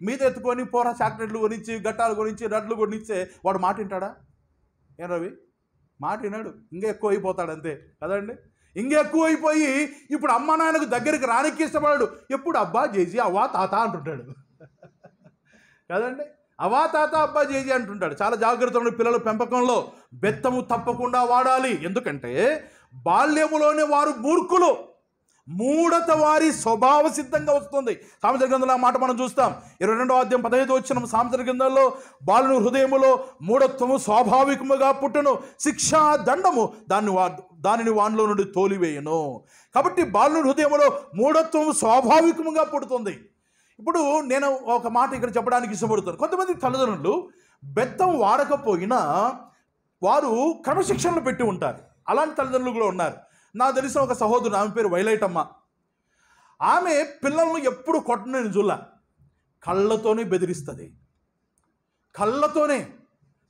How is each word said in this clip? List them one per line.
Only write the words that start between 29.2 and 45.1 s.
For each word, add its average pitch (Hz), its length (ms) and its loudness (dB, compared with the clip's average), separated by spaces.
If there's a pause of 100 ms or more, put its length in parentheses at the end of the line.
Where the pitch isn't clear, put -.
చూస్తాం. 247 320 0 (260)
ఇరవై 214 160 2
రెండవ 254 180 2
అధ్యాయం 247 260 2
పదహైదు 254 320 2
వచనం, 254 320 0
సామెతల 240 380 0
గ్రంథంలో, 262 540 2 (260)
బాలుని 254 340 4
హృదయములో 262 680 4 (140)
మూఢత్వము 262 560 2
స్వాభావికముగా 262 920 2
పుట్టును, 277 480 0 (200)
శిక్షా 302 560 2
దండము 277 580 0 (160)
దాన్ని 202 220 0
వా-, 185 380 -2 (100)
దానిని 226 300 0
వానిలో 214 360 2
నుండి 202 180 0
తోలివేయను. 160 1000 -2 (320)
కాబట్టి 349 280 2
బాలుని 277 380 2
హృదయంలో 285 600 2 (140)
మూఢత్వం 311 580 2
స్వాభావికంగా 311 880 2
పుడుతుంది. 254 680 -6 (500)
ఇప్పుడు 294 420 0
నేను 277 280 0
ఒక 240 380 -2
మాట 247 260 0